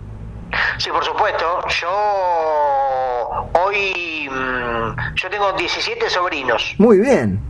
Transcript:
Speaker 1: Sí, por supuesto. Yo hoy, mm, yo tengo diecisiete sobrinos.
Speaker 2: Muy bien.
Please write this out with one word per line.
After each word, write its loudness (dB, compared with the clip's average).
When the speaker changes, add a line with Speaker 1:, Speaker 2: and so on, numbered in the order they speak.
Speaker 1:
Sí, -2
por 0
supuesto. 0
Yo 2
hoy, -2
mm, -4
yo -4
tengo 0
diecisiete -2
sobrinos. 0
Speaker 2:
Muy 6
bien. 2